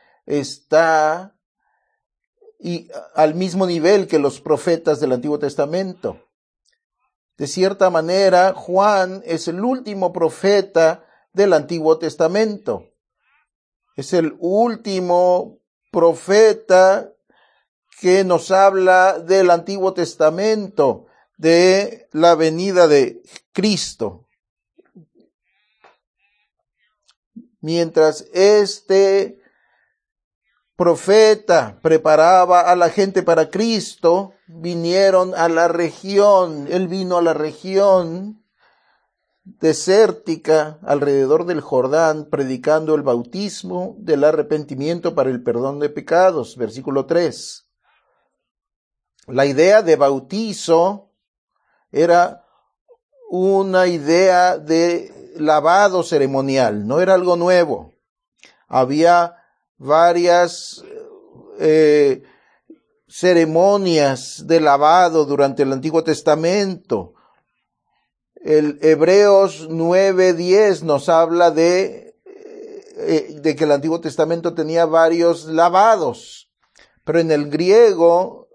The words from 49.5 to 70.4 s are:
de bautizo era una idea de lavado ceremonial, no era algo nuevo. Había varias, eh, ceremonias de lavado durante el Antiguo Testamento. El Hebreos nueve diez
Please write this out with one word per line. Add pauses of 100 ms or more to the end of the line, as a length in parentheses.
de
bautizo (800)
era (840)
una
idea
de
lavado
ceremonial,
no
era
algo
nuevo. (760)
Había (440)
varias, (720)
eh, (840)
ceremonias
de
lavado
durante
el
Antiguo
Testamento. (1200)
El
Hebreos
nueve
diez